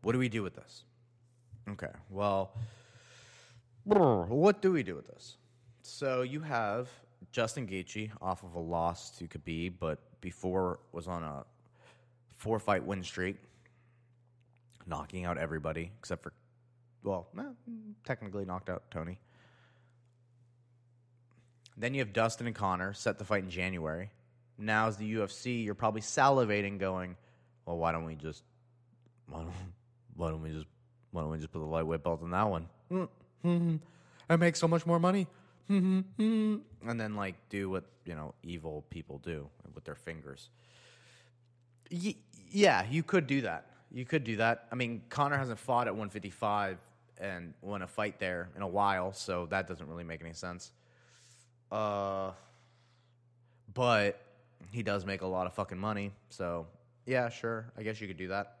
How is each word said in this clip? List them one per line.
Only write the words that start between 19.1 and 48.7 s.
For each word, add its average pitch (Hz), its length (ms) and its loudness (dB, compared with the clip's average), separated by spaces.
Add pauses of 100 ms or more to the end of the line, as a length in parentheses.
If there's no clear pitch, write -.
Then 120 180 -2
you 139 60 0
have 107 120 -2
Dustin 113 340 2
and 113 80 -2
Conor 95 380 0
set - 260 0
the 101 60 -6
fight 101 180 2
in 95 80 -6
January. 90 600 -2 (480)
Now 107 280 2
as 107 100 0
the 107 100 -6
U 110 180 0
F 95 80 -6
C, 123 300 -4
you're 104 120 -2
probably 110 280 0
salivating, 107 760 4
going, 92 380 -2 (500)
"Well, 85 100 -4
why 82 160 2
don't 82 120 0
we 80 100 -6
just, 76 300 -10 (800)
why 78 140 -10
don't, 82 120 -8 (640)
why 82 160 -2
don't 80 120 -4
we 80 80 -6
just, 78 160 -8 (440)
why 85 120 -4
don't 78 80 -2
we 80 80 -2
just 78 120 -6
put - 80 -6
the 78 60 -4
lightweight 80 400 0
belt 82 180 0
in 85 80 -6
that 98 180 4
one? 85 200 -2 (240)
Mm-hmm. 175 840 0 (540)
I 165 60 8
make 170 180 6
so 165 140 2
much 165 180 4
more 170 140 6
money." 185 260 4 (420)
Mm-hmm. 202 880 4 (300)
And 117 140 -2
then, 107 160 -2
like, 95 200 -2 (120)
do 98 220 -2
what, 92 140 -2 (200)
you 87 100 -8
know, 76 280 -8
evil 78 480 -8
people 73 280 -10
do 73 300 -8 (260)
with - 100 -16
their 78 100 -10
fingers. 73 560 -12 (1400)
Y-, 175 260 -4 (340)
yeah, 147 380 8
you 156 140 2
could 170 240 4
do 139 140 2
that. 87 300 -4 (200)
You 123 140 -6
could 147 200 0
do 113 120 -2
that. 113 340 2
I - 40 -6
mean, 117 340 -2
Conor 143 300 2
hasn't 123 200 -4
fought 120 300 2
at 98 80 -2
one 104 140 -4
fifty-five 101 680 -2 (400)
and 87 420 -8
won 98 220 -6
a 90 60 -8
fight 104 320 -2
there 90 340 -4
in 95 80 -6
a 98 60 -2
while, 95 440 2